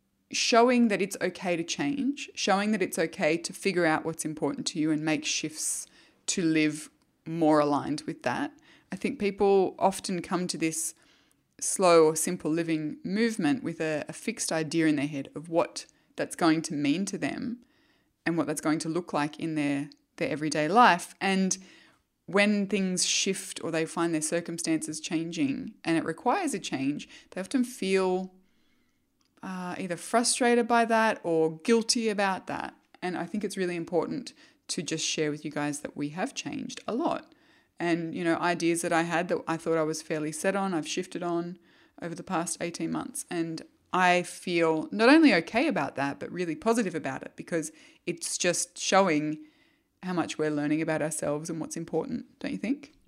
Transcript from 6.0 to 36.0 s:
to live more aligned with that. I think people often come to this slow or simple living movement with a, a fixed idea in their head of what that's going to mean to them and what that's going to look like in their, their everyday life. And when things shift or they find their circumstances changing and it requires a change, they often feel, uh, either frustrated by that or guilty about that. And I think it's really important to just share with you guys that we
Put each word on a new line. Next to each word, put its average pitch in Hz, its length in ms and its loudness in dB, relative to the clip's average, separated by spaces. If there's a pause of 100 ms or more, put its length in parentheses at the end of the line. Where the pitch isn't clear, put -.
to - 160 0
live 156 480 2 (340)
more 160 340 4
aligned 143 460 0
with 160 180 -8
that. - 280 -2 (400)
I 190 60 -6
think - 200 -4
people 196 600 4
often 190 420 0
come 180 240 -2
to 175 140 -4
this 160 340 -2 (680)
slow 170 460 6
or 156 100 4
simple 180 360 -2
living 156 520 -2
movement 190 600 0
with 165 180 -6
a, 156 260 -2
a 160 60 -12
fixed - 380 -6
idea 160 340 0
in 156 120 4
their 139 100 -2
head 139 260 -8
of 156 160 -12
what - 380 -2 (280)
that's - 200 -4
going 160 260 4
to 156 140 -6
mean 147 300 0
to 190 120 -6
them - 400 -6 (680)
and 165 100 0
what - 80 0
that's 151 160 -4
going 156 180 0
to 165 100 -6
look 175 220 -4
like 151 280 -2
in 160 160 -4
their, 143 340 -2 (280)
their 165 120 -2
everyday 151 380 0
life. 190 520 6
And 190 380 2 (680)
when 202 400 4
things 185 380 0
shift - 580 -2
or 165 80 -4
they 160 140 0
find 170 280 -2
their 156 80 0
circumstances 160 800 -2
changing 165 720 -2 (100)
and 165 140 0
it - 80 -2
requires 277 480 -2
a 254 60 -4
change, 139 500 -4 (220)
they 185 100 -8
often 247 240 0
feel, 190 640 0 (1120)
uh, 180 360 -8
either 175 200 -4
frustrated 240 680 2
by 233 180 4
that 220 380 2
or 160 400 2
guilty 226 460 2
about 196 380 0
that. - 280 -6 (260)
And 180 160 -4
I - 80 -4
think 208 180 -4
it's 196 140 -6
really 180 180 -2
important 165 580 -2 (360)
to - 140 -2
just 160 220 -4
share 151 260 0
with 151 120 -8
you 151 80 -8
guys 147 300 -4
that - 160 -10
we 147 120 -4